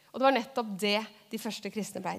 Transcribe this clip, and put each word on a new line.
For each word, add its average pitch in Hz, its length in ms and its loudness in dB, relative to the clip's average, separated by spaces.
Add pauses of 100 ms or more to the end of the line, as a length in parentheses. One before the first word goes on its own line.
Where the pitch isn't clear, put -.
(120)
Og - 80 -6
det 262 60 6
var 269 80 8
nettopp 226 380 -2 (100)
det 208 180 4 (300)
de 220 120 -6
første 202 320 -6
kristne 190 280 -6
ble. 175 180 -4